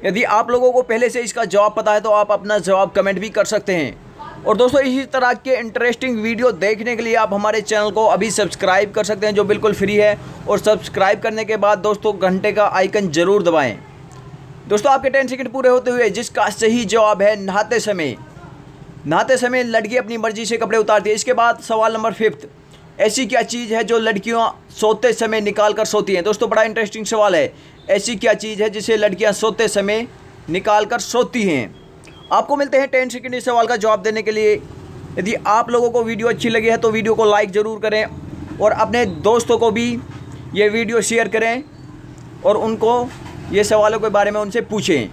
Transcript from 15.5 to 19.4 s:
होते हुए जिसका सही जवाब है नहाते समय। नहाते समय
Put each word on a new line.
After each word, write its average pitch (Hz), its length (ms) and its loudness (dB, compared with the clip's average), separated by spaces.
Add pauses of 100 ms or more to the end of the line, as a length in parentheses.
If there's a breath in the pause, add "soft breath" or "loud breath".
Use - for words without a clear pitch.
होते 247 200 2
हुए 240 200 2
जिसका 208 400 -2
सही 226 360 0
जवाब 214 360 4
है 214 160 4
नहाते 202 420 0
समय। 165 360 -4 (880)
नहाते 214 300 2
समय 247 260 0